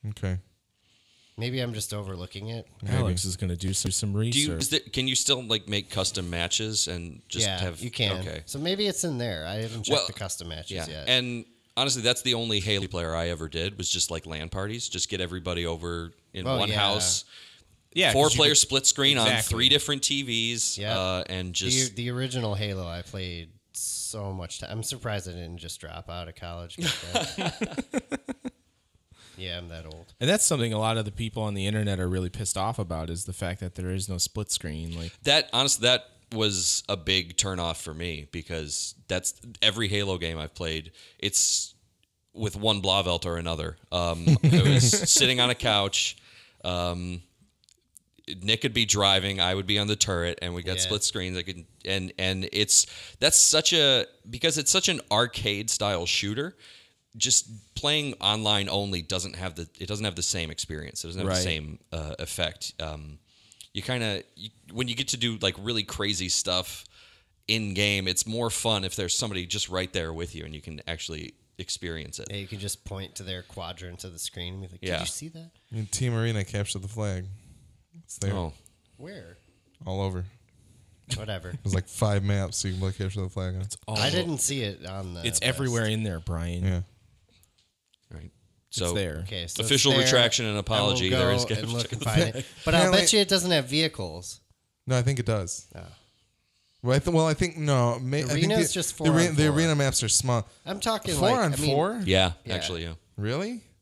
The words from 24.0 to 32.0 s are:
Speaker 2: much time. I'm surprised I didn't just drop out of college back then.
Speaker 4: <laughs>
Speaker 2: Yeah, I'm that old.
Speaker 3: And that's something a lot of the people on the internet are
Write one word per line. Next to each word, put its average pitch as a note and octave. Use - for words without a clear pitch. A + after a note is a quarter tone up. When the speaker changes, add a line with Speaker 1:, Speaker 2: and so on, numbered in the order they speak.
Speaker 2:
much F2+
time. -
I'm A2
surprised A2
I F2
didn't F2
just E2
drop E2
out E2+
of E2
college E2+
back D#3+
then. F3+
Speaker 4:
<laughs> -
Speaker 2:
Yeah, F2+
I'm F2
that E2
old. E2
Speaker 3:
And B2+
that's G#3
something A#2
a G#2+
lot A2+
of G#2+
the G#2
people A2+
on G#2
the G2
internet G#2
are F2+